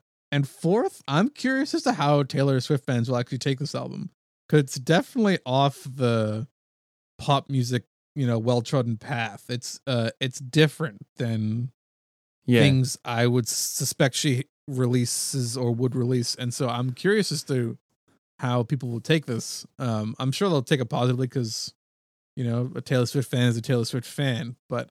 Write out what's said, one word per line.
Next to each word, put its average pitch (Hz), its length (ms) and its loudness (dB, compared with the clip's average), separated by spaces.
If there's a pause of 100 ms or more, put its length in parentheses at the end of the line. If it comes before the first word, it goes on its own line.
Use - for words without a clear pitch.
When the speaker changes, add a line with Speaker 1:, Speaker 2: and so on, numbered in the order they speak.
(320)
Speaker 1:
and 143 180 2
fourth, 220 580 0
I'm 170 220 2
curious 269 440 -2
as 330 100 -2
to 269 100 2
how 147 300 4
Taylor 135 360 2
Swift 139 260 0
fans 120 240 0
will 123 80 0
actually 123 200 -4
take 135 220 -2
this - 160 -6
album, - 340 -10 (400)
'cause 151 120 6
it's 139 180 -4
definitely 190 680 2
off 135 380 2
the 117 640 -2 (720)
pop 139 300 0
music, 123 340 0 (320)
you 139 120 -2
know, 117 120 0
well-trodden 120 580 0
path. 110 520 -6
It's, - 380 -8
uh, 117 220 0 (100)
it's 131 200 -6
different 143 680 2 (120)
than 117 540 -2 (720)
Speaker 2:
Yeah. 120 160 6
Speaker 1:
things 131 440 4
I 120 220 2
would 120 200 2
suspect - 680 -2
she 127 300 0 (220)
releases 127 880 0
or 123 160 0
would 123 240 0
release, 123 400 0
and 123 180 -4
so 135 160 -2
I'm 123 220 -2
curious 196 400 0
as 147 120 -4
to 120 340 -2 (600)
how 123 240 0
people 123 260 -4
will 117 120 -6
take 156 240 0
this. - 400 -8 (140)
Um, 110 400 -2
I'm 131 120 0
sure 202 180 0
they'll 147 140 2
take 135 180 0
it 123 80 -4
positively 127 380 0
'cause, 117 460 -6 (640)
you 127 80 -4
know, 120 320 -2
a 123 60 -6
Taylor 123 240 2
Swift 131 260 -2
fan 123 160 4
is 117 80 4
a 113 60 -2
Taylor 120 240 2
Swift 123 220 -4
fan, 123 480 -4 (140)
but 120 220 -4